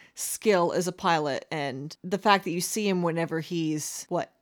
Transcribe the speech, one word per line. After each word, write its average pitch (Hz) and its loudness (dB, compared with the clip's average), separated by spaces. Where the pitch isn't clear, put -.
skill - 2
as 175 0
a 180 -4
pilot, 160 0
and 143 -6
the 185 -4
fact 202 4
that 190 -2
you 175 -2
see 208 -2
him 185 2
whenever 165 0
he's, 156 -4
what, 175 -4